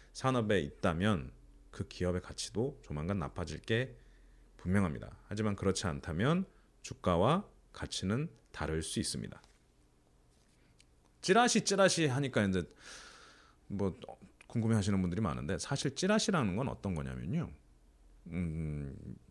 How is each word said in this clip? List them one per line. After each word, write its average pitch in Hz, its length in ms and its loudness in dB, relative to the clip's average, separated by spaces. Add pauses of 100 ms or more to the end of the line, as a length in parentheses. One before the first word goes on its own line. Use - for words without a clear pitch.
(120)
산업에 110 480 2
있다면 80 680 0 (400)
그 - 180 -8
기업의 90 320 -2
가치도 - 600 -6
조만간 80 360 -4
나빠질 80 420 -6
게 120 360 -2 (640)
분명합니다. 87 580 0 (120)
하지만 104 280 0
그렇지 95 300 0
않다면 92 600 0 (360)
주가와 107 640 2 (260)
가치는 120 560 -4 (240)
다를 80 300 -2
수 - 180 -4
있습니다. - 400 -6 (1800)
찌라시, 226 400 6
찌라시 190 440 4
하니까 127 380 2
이제 92 180 4 (1040)
뭐 98 320 -2 (480)
궁금해하시는 107 540 2
분들이 90 200 0
많은데, 76 380 -2
사실 139 360 -4
찌라시라는 180 600 2
건 131 120 -2
어떤 92 260 -4
거냐면요. 71 560 -4 (800)
음, 78 680 -4 (340)